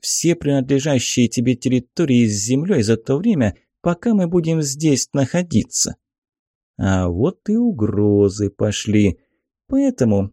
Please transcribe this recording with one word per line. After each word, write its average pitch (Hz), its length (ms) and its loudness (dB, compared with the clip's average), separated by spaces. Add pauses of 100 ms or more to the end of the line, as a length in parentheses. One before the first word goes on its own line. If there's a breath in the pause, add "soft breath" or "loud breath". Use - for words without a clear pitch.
все - 360 -2
принадлежащие 139 880 0
тебе 120 300 -2
территории 127 680 0
с 104 180 -2
землей 139 380 0
за 110 140 2
то 135 200 -2
время, 160 400 0 (240 soft breath)
пока 175 340 -2
мы 185 140 0
будем 165 340 0
здесь 143 500 0
находиться». 143 840 -2 (840)
А 95 300 0
вот 107 400 -2
и 208 80 0
угрозы 104 920 0
пошли. 104 680 0 (500)
Поэтому 247 640 0